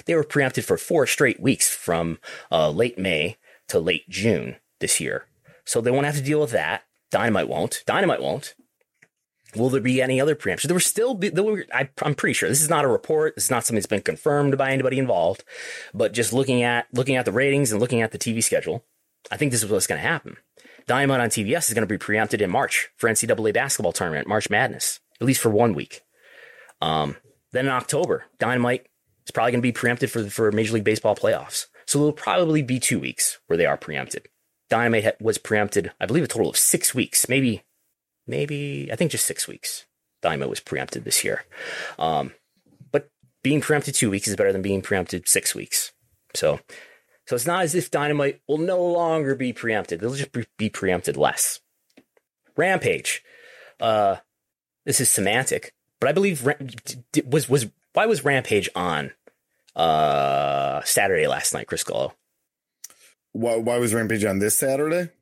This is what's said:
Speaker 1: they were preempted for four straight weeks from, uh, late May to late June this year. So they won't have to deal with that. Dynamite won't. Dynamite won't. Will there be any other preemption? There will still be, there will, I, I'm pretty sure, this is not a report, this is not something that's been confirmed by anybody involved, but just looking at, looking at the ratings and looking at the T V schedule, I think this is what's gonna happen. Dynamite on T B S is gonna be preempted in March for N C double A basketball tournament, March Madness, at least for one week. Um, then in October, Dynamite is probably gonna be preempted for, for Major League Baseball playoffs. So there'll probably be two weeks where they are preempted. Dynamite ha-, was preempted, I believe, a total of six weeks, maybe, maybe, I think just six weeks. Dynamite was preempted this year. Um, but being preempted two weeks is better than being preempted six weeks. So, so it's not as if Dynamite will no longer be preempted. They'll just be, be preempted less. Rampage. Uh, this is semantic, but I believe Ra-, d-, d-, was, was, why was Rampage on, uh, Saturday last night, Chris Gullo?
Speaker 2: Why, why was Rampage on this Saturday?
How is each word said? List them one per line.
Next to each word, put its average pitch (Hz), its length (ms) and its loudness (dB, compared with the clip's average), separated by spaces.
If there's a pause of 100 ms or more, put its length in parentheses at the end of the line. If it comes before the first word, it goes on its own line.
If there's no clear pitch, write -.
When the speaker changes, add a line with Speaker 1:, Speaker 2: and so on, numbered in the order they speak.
Speaker 1:
they 170 100 0
were 156 80 2
preempted 135 400 0
for - 140 2
four 156 280 2
straight - 360 2
weeks - 340 2
from, 85 420 -2 (320)
uh, 80 200 4
late 117 280 0
May 92 400 -2 (300)
to - 100 0
late 85 300 0
June 90 480 0 (240)
this - 220 -2
year. - 240 -6 (380)
So - 160 -2
they 120 120 2
won't 139 160 2
have 147 80 -2
to 143 80 -4
deal 151 180 0
with 139 100 -2
that. 85 340 -2 (260)
Dynamite 98 360 2
won't. 78 380 -4
Dynamite 151 360 2
won't. 82 340 -6 (1000)
Will 117 140 2
there 131 100 2
be 127 220 2
any 131 180 2
other 147 140 2
preemption? 101 340 -4
There 175 80 2
will 180 60 2
still 240 320 0
be, 180 160 -2
there 165 140 0
will, 208 180 0 (100)
I, 135 160 0 (140)
I'm 147 140 0
pretty 165 180 0
sure, - 160 0
this 135 140 2
is 147 60 0
not 156 140 4
a 139 40 2
report, 151 480 0
this - 100 -4
is - 60 -2
not 120 120 0
something 117 120 0
that's 104 100 0
been 101 160 -2
confirmed 143 560 2
by 135 140 0
anybody 127 260 0
involved, 98 460 2 (500)
but 104 200 0
just 113 200 2
looking 123 300 2
at, 120 280 2
looking 127 240 0
at 123 100 0
the 104 60 0
ratings 139 400 2
and 104 80 0
looking 120 220 2
at 113 100 0
the - 60 -12
T - 160 -4
V 113 80 -2
schedule, - 420 -2 (460)
I 101 80 -6
think 151 140 0
this 117 100 0
is 104 80 -4
what's 98 160 2
gonna 76 160 -4
happen. 123 360 -4 (500)
Dynamite 135 340 2
on 117 80 2
T 110 140 -2
B 104 100 0
S 170 160 0
is 113 60 -4
gonna 110 100 2
be 101 120 -2
preempted 107 440 0
in 95 80 2
March 117 480 0
for 117 100 0
N 110 80 2
C 113 120 0
double 113 200 0
A 104 60 2
basketball 113 400 0
tournament, 78 340 -4
March 104 220 0
Madness, 110 500 -2 (220)
at 117 60 2
least 131 140 2
for 117 80 2
one 110 260 4
week. - 260 -8 (800)
Um, 78 360 -2 (340)
then 131 160 0
in 135 40 0
October, 127 540 -2 (140)
Dynamite 123 480 0 (380)
is - 60 -14
probably 120 200 2
gonna 120 100 2
be 123 100 2
preempted 120 380 0
for, 113 160 -2
for 104 260 2
Major 107 220 0
League 113 100 2
Baseball 107 320 2
playoffs. 87 520 -2 (180)
So - 140 0
there'll 147 140 2
probably 160 500 2
be 127 160 -2
two 113 200 0
weeks - 460 -4
where 85 120 0
they 82 100 4
are 69 100 0
preempted. - 500 -10 (440)
Dynamite 113 320 2
ha-, 107 160 4
was 107 180 0
preempted, 101 640 0
I - 80 -4
believe, 147 160 2
a 131 40 -2
total 101 220 0
of - 80 -2
six - 380 2
weeks, - 340 0
maybe, 123 340 0 (640)
maybe, 143 640 -6
I - 40 -4
think 165 160 0
just - 140 -2
six - 220 -4
weeks. - 380 -12 (380)
Dynamite 71 260 -2
was 50 120 -6
preempted - 420 -8
this - 200 -2
year. 50 200 -4 (560)
Um, 73 320 0 (600)
but 147 180 -2 (340)
being 143 160 2
preempted 143 340 0
two 117 160 2
weeks 98 180 -2
is 104 80 -2
better 98 180 2
than 95 80 -2
being 98 200 0
preempted 92 460 -2
six - 260 0
weeks. - 380 -6 (420)
So, 73 280 0 (640)
so - 80 -2
it's 120 100 -4
not 175 180 0
as 160 120 -2
if - 160 -2
Dynamite 147 560 0
will 147 100 0
no 180 240 0
longer 165 540 2
be 127 160 -2
preempted. 104 480 -2
They'll 117 140 -2
just 139 180 -6
be, 117 140 -6 (120)
be 107 120 -2
preempted 90 480 -2
less. - 420 0 (960)
Rampage. 120 680 0 (560)
Uh, 107 380 4 (680)
this 139 160 0
is 113 100 2
semantic, 110 600 0 (260)
but 123 80 2
I 143 60 2
believe 180 320 0
Ra-, 143 80 2 (320)
d-, - 260 -12
d-, 151 140 0
was, 131 240 0
was, 123 180 2 (240)
why 196 140 2
was 226 180 0
Rampage 127 500 2
on, 80 380 -2 (640)
uh, 71 1080 2
Saturday 92 440 2
last 67 260 -2
night, 64 140 -8
Chris - 160 -6
Gullo? - 300 -4 (1200)
Speaker 2:
Why, 113 240 0
why 120 200 0
was 120 160 0
Rampage 110 320 0
on 98 140 0
this 104 180 2
Saturday? 156 520 0 (120)